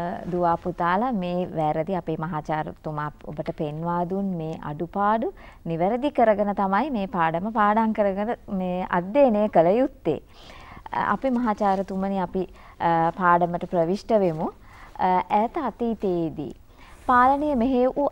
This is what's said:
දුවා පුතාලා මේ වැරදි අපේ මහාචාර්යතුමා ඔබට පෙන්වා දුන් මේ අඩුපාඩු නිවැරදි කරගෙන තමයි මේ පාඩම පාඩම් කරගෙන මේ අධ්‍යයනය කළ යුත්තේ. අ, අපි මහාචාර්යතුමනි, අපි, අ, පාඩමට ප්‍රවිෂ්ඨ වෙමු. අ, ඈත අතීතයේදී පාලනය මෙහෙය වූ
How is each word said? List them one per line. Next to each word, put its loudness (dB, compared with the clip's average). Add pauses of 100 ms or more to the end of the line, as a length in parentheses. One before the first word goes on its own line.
(240)
දුවා 0
පුතාලා 0
මේ -2 (120)
වැරදි -2
අපේ -4
මහාචාර්යතුමා -6 (140)
ඔබට -8
පෙන්වා -4
දුන් -4
මේ -6 (100)
අඩුපාඩු -2 (300)
නිවැරදි 0
කරගෙන 2
තමයි 0
මේ -2
පාඩම -2
පාඩම් 2
කරගෙන 0 (160)
මේ -2
අධ්‍යයනය 4
කළ 6
යුත්තේ. 0 (680)
අ, -2
අපි 0
මහාචාර්යතුමනි, 0
අපි, -2 (280)
අ, 2
පාඩමට 2
ප්‍රවිෂ්ඨ 2
වෙමු. 0 (440)
අ, 0 (220)
ඈත 0
අතීතයේදී -4 (520)
පාලනය 4
මෙහෙය 2
වූ -2